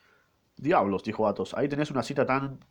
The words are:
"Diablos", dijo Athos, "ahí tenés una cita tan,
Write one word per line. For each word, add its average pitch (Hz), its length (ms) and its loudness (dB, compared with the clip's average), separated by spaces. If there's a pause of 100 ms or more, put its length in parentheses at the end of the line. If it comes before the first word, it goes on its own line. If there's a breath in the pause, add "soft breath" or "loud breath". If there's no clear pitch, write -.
(560 soft breath)
"Diablos", 101 480 2
dijo 110 240 0
Athos, 101 260 -2
"ahí 135 140 0
tenés 147 220 -2
una 135 120 0
cita 139 240 0
tan, 135 340 -2 (100)